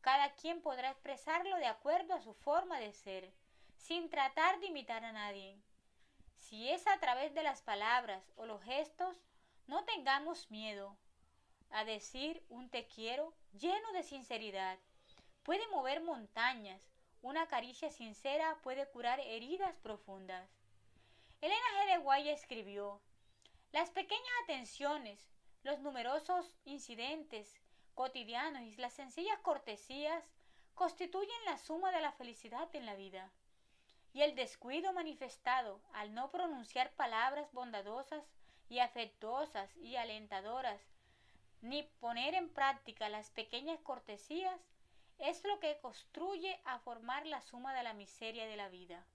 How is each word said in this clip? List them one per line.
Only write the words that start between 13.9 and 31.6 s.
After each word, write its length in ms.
de 100
sinceridad. 760
Puede 240
mover 340
montañas. 880
Una 260
caricia 460
sincera 720
puede 240
curar 320
heridas 560
profundas. 760
Elena 280
G. 80
de 60
Guaya 340
escribió: 680
"Las 200
pequeñas 520
atenciones, 880
los 140
numerosos 840
incidentes 1000
cotidianos 680
y 160
las 160
sencillas 480
cortesías 840
constituyen 720
la 120
suma 360